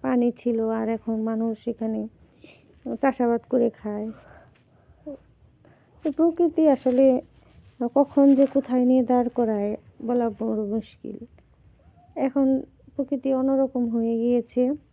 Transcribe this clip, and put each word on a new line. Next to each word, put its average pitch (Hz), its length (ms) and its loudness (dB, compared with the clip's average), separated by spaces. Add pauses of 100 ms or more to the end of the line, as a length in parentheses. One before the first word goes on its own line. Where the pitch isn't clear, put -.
পানি 240 300 0
ছিল, 226 380 -4
আর 226 200 -4
এখন 220 320 -6
মানুষ 226 360 -4 (100)
এখানে 220 400 -6 (920)
চাষাবাদ 240 480 0
করে 233 200 2
খায়। 214 420 -10 (1900)
তো 302 80 -2
প্রকৃতি 330 560 2
আসলে 254 540 4 (760)
কখন 277 400 4
যে 269 100 4
কোথায় 254 400 0
নিয়ে 254 180 4
দাঁড় 247 260 0
করায় 214 480 -2 (280)
বলা 233 240 -2
বড় 214 360 -4
মুশকিল। 214 600 -10 (880)
এখন 269 460 0 (340)
প্রকৃতি 269 380 -4
অন্যরকম 262 560 0
হয়ে 226 280 -2
গিয়েছে 240 560 0 (200)